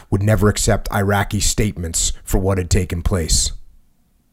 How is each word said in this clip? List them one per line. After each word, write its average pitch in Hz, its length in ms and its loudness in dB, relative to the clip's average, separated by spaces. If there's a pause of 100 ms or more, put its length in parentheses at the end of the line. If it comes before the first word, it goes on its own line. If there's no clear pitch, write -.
would - 120 -4
never 104 280 4
accept - 420 0
Iraqi 101 480 0
statements 87 720 -2 (140)
for - 120 0
what 95 200 2
had 87 120 -2
taken 87 320 0
place. - 520 0 (800)